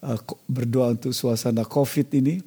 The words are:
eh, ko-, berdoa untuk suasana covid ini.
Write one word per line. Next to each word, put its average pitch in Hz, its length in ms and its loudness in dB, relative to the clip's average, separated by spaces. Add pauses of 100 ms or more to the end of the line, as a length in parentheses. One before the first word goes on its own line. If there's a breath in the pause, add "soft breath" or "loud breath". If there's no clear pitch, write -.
eh, 117 240 -2
ko-, - 240 -12
berdoa 120 480 2
untuk 127 160 -4
suasana 113 480 0
covid 139 460 0 (100)
ini. 151 280 2